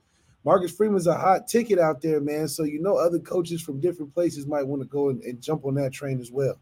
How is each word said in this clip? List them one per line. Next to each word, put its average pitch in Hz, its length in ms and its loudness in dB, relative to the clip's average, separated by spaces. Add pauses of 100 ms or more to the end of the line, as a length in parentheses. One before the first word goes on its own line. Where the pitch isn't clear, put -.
(440)
Marcus 175 320 4
Freeman's 202 300 2
a 165 100 6
hot 175 320 2
ticket 226 300 2
out 156 240 2
there, 156 180 2
man. 151 280 -2
So, 156 160 -4
you 151 180 -4
know, 196 160 2
other 170 200 2
coaches 170 440 -4
from 139 180 -8
different 170 320 -4
places 147 340 -2
might 143 200 -2
wanna 135 180 -4
go 143 240 -2
and, 127 140 -4
and 120 180 -10
jump 156 240 -4
on 135 120 -2
that 139 160 -2
train 135 280 -6
as 120 100 -14
well. 131 320 -2